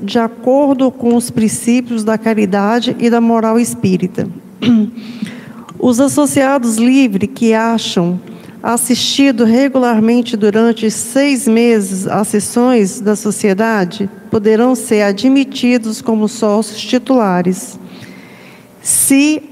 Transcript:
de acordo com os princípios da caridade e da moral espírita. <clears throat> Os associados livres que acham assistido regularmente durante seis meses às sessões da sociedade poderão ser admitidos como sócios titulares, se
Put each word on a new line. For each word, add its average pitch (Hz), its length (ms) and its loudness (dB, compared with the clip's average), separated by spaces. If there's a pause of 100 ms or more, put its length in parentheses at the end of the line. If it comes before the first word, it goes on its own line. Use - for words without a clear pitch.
de 202 160 -2
acordo 254 720 0
com 240 260 0
os 233 140 -2
princípios 233 720 -2
da 220 140 0
caridade 220 800 0
e 240 100 2
da 233 100 2
moral 226 400 2
espírita. 185 720 -2 (320)
<clears throat> - 1200 -4
Os 247 180 2
associados 269 760 2
livres 226 580 2
que 226 200 2
acham 214 680 0 (420)
assistido 240 800 0
regularmente 240 920 2
durante 220 540 2
seis 269 580 0
meses 220 580 2
às 208 220 -2
sessões 226 720 0
da 208 160 0
sociedade 202 920 -2 (200)
poderão 220 440 2
ser 226 260 0
admitidos 247 1040 0
como 214 260 0
sócios 214 520 -2
titulares, 190 960 0 (1040)
se 285 680 2